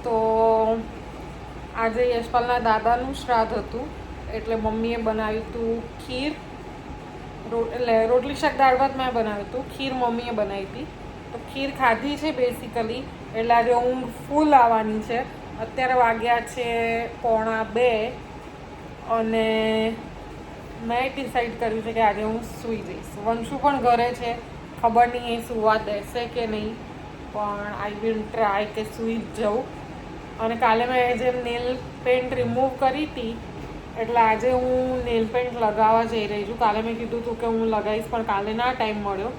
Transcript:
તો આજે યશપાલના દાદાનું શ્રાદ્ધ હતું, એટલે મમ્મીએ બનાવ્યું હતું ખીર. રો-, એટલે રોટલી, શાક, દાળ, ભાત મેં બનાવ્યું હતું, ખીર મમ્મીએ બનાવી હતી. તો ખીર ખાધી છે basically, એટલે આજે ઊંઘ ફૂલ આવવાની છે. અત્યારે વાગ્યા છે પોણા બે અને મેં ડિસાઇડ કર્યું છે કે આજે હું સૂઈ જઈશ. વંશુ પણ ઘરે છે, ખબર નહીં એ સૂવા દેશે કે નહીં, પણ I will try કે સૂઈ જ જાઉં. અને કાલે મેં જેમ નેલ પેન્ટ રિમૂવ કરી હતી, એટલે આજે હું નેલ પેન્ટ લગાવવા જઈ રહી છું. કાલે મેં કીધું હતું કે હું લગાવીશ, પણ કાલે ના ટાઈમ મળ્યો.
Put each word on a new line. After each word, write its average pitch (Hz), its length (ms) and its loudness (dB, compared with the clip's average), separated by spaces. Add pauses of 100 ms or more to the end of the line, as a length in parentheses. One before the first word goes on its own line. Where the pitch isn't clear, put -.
તો 220 760 4 (920)
આજે 226 360 0
યશપાલના 240 480 2
દાદાનું 233 560 2
શ્રાદ્ધ 226 380 2
હતું, 240 360 -6 (440)
એટલે 226 220 -2
મમ્મીએ 226 420 0
બનાવ્યું 220 460 -2
હતું 226 380 -4 (260)
ખીર. 269 280 -4 (1160)
રો-, 233 220 -2
એટલે 226 340 4
રોટલી, 254 280 4
શાક, 285 220 2
દાળ, 262 200 8
ભાત 269 200 2
મેં 254 160 -2
બનાવ્યું 208 340 0
હતું, 269 300 -8
ખીર 269 160 -4
મમ્મીએ 240 380 0
બનાવી 202 320 -2
હતી. 233 200 -10 (500)
તો 233 60 -10 (140)
ખીર 269 160 -2
ખાધી 262 480 2
છે 294 140 -2
basically, 240 720 -2 (320)
એટલે 233 180 4
આજે 233 200 6
ઊંઘ 247 320 2
ફૂલ 294 480 4
આવવાની 220 460 6
છે. 233 200 -2 (400)
અત્યારે 254 340 -2
વાગ્યા 233 460 4
છે 233 680 -2 (140)
પોણા 220 420 2
બે 226 440 2 (1000)
અને 220 840 2 (920)
મેં 247 320 -2
ડિસાઇડ 233 440 -2
કર્યું 220 220 0
છે 220 120 -6
કે 226 80 2
આજે 208 220 4
હું 226 200 -2
સૂઈ 226 340 -6
જઈશ. 175 460 -10
વંશુ 233 340 -2
પણ 277 220 2
ઘરે 240 340 4
છે, 233 220 -4 (460)
ખબર 233 260 6
નહીં 240 320 -4
એ - 20 -8
સૂવા 220 360 2
દેશે 208 480 -4
કે 233 220 -4
નહીં, 214 280 -4 (580)
પણ 208 240 -2 (300)
I 208 180 -6
will 226 120 2
try 214 480 0 (100)
કે 220 80 -2
સૂઈ 226 340 -2
જ 208 220 -8
જાઉં. 226 240 2 (760)
અને 226 160 0
કાલે 233 300 6
મેં 247 320 4
જેમ 247 260 2
નેલ 240 340 -2 (260)
પેન્ટ 254 300 2
રિમૂવ 247 460 2
કરી 285 260 2
હતી, 233 320 -6 (600)
એટલે 233 200 2
આજે 226 320 6
હું 254 540 2
નેલ 226 220 2
પેન્ટ 247 340 -2
લગાવવા 220 420 4
જઈ 226 240 -2
રહી 208 160 -2
છું. 226 160 -6
કાલે 220 220 4
મેં 226 160 -2
કીધું 233 240 -4
હતું 233 200 -4
કે 233 60 0
હું 226 200 2
લગાવીશ, 214 420 0
પણ 226 140 -2
કાલે 208 300 -2
ના 247 200 0
ટાઈમ 220 280 -2
મળ્યો. 202 260 -4 (120)